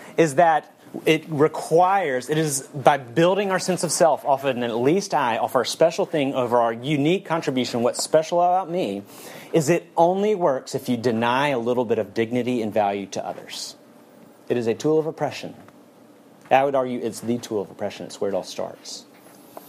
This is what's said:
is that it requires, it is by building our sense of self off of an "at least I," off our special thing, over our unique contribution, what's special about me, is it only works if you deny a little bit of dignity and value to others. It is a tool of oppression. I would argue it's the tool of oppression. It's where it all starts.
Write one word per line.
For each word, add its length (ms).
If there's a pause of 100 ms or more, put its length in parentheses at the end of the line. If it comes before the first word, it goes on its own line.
(160)
is 200
that 360 (320)
it 240
requires, 1000
it 80
is 300
by 280
building 540
our 80
sense 260
of 80
self 320
off 200
of 120
an 60
"at 140
least 360
I," 240
off 180
our 100
special 420
thing, 280
over 240
our 140
unique 520
contribution, 580
what's 200
special 380
about 300
me, 320 (500)
is 160
it 180 (100)
only 380
works 400
if 140
you 80
deny 520
a 100
little 260
bit 140
of 160
dignity 480
and 100
value 340
to 200
others. 480 (760)
It 80
is 100
a 80
tool 240
of 80
oppression. 480 (960)
I 140
would 120
argue 260
it's 180
the 180
tool 220
of 100
oppression. 360
It's 140
where 100
it 40
all 100
starts. 600 (640)